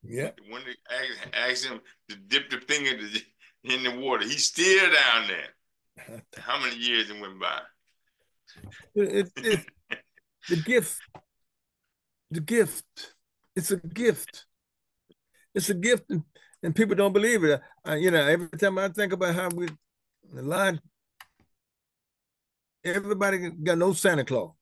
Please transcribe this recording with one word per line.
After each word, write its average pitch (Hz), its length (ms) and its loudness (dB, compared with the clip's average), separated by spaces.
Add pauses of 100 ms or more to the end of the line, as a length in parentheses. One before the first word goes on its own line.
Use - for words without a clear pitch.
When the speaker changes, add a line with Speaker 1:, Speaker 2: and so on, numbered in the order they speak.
Speaker 1:
Yeah. 120 280 -8 (120)
Speaker 2:
The 104 80 -20
one 120 140 -12
that 123 120 -14 (180)
asked, 120 400 -8
asked 123 320 -2
him 120 140 -8 (280)
to - 80 -14
dip 107 320 -2
the 127 120 -6
finger 139 360 -2
to, 104 240 -6 (540)
in 131 100 -2
the 123 160 -2
water, 123 240 0
he's 147 220 -2
still 190 440 4
down 123 380 4
there. - 1000 -12
Speaker 1:
<laughs> - 80 -20
Speaker 2:
How 120 240 -4
many 120 140 -4
years 117 340 0
it 104 100 -12
went 95 180 -12
by? 85 200 -4 (1400)
Speaker 1:
It, 196 420 0
it, 214 240 0 (300)
Speaker 2:
<laughs> - 580 -16
Speaker 1:
the 170 80 2
gift, 185 420 0 (1300)
the 160 100 -6
gift, - 720 -2 (400)
it's 175 160 -2
a 196 60 0
gift. 175 680 -2 (1120)
It's 196 140 -2
a 202 40 2
gift, 214 360 0
and, 170 140 -2 (400)
and 170 100 -2
people 202 220 2
don't 196 160 4
believe 208 320 4
it. 143 160 4 (240)
I, 160 100 -2
you 170 160 4
know, 156 160 4
every 170 220 2 (100)
time 190 180 2
I 190 120 0
think 190 240 -2
about 180 240 0
how 185 140 -2
we, 175 180 -4 (640)
the 127 100 -12
line, 175 380 0 (2000)
everybody 196 680 -2
got 170 280 0
no 185 140 4
Santa 165 320 2
Claus. 110 260 -2 (120)